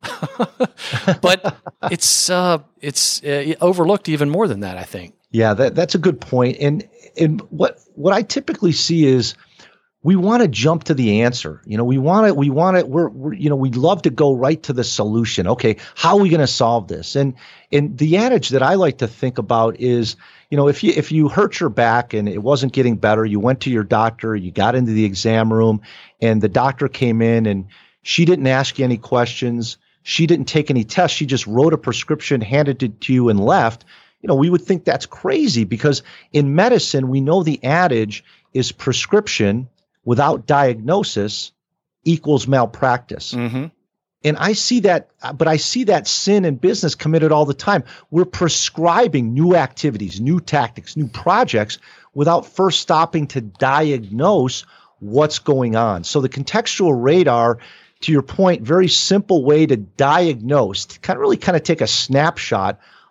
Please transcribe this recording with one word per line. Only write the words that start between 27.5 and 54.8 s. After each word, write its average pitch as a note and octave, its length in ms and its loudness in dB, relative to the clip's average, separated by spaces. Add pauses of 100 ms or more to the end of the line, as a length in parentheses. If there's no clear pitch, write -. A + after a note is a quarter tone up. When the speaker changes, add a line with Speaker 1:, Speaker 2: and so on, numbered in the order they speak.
Speaker 2:
she - 220 0
didn't D#3+ 220 2
ask C3 320 0
you C3+ 60 -2
any B2 140 0
questions. A#2+ 800 -4 (280)
She - 220 -2
didn't D3+ 200 2
take D3+ 240 -2
any B2 140 0
tests. E3 320 0
She D#3 100 -4
just B2 200 -4
wrote C3+ 280 2
a - 40 0
prescription, C3+ 600 -4
handed C3+ 420 -2
it G#2+ 200 -6
to C3 100 -2
you, B2 160 4
and G2+ 160 2
left. A#2+ 400 0 (380)
You - 60 -6
know, D#3+ 80 2
we C#3+ 120 2
would F3 140 2
think F#3 220 -2
that's C#3+ 220 -2
crazy F#3 580 -2
because A#2+ 380 -2 (300)
in C#3+ 220 2
medicine, E3+ 540 0
we C3+ 120 0
know D#3+ 220 2
the D3+ 200 -4
adage C3 640 0 (300)
is B2+ 180 -2
prescription B2+ 960 -2 (360)
without C3+ 420 0
diagnosis B2+ 1080 -2 (520)
equals D3 440 0
malpractice. B2+ 880 -2
Speaker 1:
Mm-hmm. B2 320 -6 (580)
Speaker 2:
And D3+ 140 0
I F#3+ 160 0
see A#3+ 260 -2
that, F3+ 300 0 (240)
but D#3 120 0
I D#3+ 120 2
see - 260 -4
that F#3 240 0
sin G3 380 0
in C#3+ 100 -2
business F3+ 380 -2
committed D#3 360 2
all D3+ 140 4
the C#3 80 0
time. F#3 320 -2 (260)
We're F3 140 2
prescribing E3+ 1120 0
new E3+ 200 4
activities, G#2+ 640 -2
new D#3 200 0
tactics, - 560 -4
new D3 120 -4
projects E3+ 720 0 (360)
without D#3+ 320 2
first - 340 0
stopping D#3+ 480 0
to B2+ 140 -6
diagnose C3 1200 0 (340)